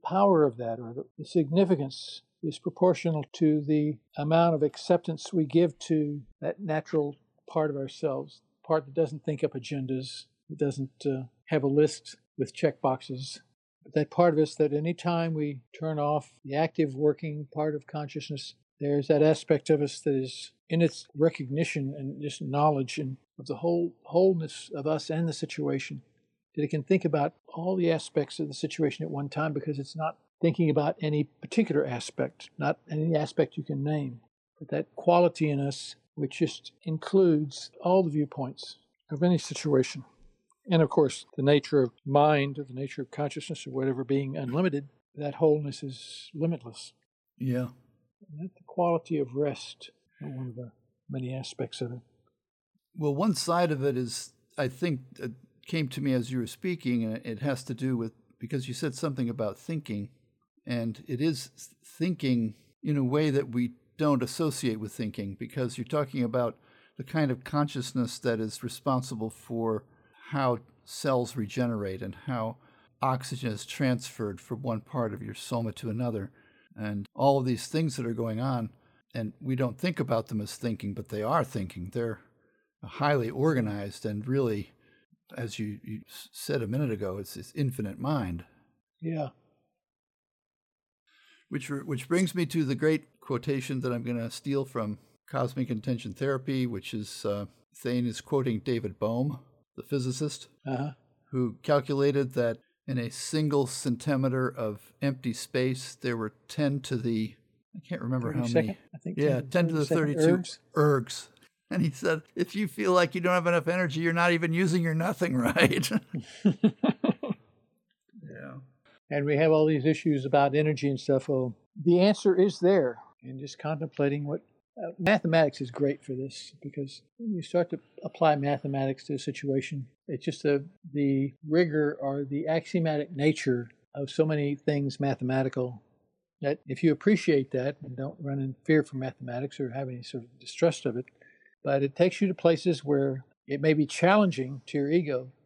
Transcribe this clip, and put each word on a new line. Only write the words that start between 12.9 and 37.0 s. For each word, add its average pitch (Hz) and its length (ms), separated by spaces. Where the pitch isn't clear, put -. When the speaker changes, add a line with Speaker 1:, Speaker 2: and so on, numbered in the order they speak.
Speaker 1:
But - 80
that 151 180
part 175 220
of 147 80
us 147 140
that 147 180
any 156 200
time 170 400
we 147 260
turn 156 180
off 147 360
the 139 120
active 156 380
working 147 600
part 151 200
of 143 140
consciousness, 147 680
there's 143 260
that 151 160
aspect 156 460
of 147 120
us 139 200
that 147 120
is 131 380
in 165 120
its - 340
recognition 143 840
and 139 240
just 147 200
knowledge 143 560
and 135 180
of 131 60
the 131 100
whole 170 380
wholeness 170 720
of 143 100
us 156 240
and 165 200
the - 40
situation, 139 680
that 151 80
it 151 60
can 147 140
think 190 220
about 151 280
all 185 240
the 170 120
aspects 156 520
of 151 80
the 139 40
situation 151 520
at 165 60
one 143 180
time 156 240
because 143 260
it's 135 160
not 156 220
thinking 165 280
about 147 320
any 151 220
particular 151 440
aspect, 127 720
not 156 200
any 160 240
aspect 151 400
you 151 80
can 139 220
name, 143 340
but - 80
that - 300
quality 175 520
in 139 120
us - 340
which 143 240
just - 340
includes 160 880